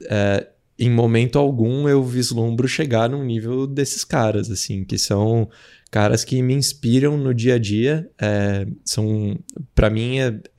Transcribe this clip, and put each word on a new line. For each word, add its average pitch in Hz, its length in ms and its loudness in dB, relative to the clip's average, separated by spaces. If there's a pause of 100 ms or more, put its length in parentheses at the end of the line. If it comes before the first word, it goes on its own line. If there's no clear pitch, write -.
é, 101 420 0 (320)
em 120 120 2
momento 117 480 4
algum 139 500 2
eu 139 160 4
vislumbro 120 640 0
chegar 120 400 0
num 139 160 -4
nível 120 420 -4
desses 139 380 -4
caras, 107 460 0
assim, 98 340 -6
que - 140 -4
são 110 500 0 (420)
caras 104 340 0
que 127 180 -2
me 127 120 0
inspiram 135 600 0
no 135 160 0
dia 120 220 2
a 120 40 2
dia. 117 520 0 (100)
É, 101 460 0 (180)
são, 107 540 -2 (360)
pra 107 140 4
mim 117 300 -2
é, 123 200 -2 (200)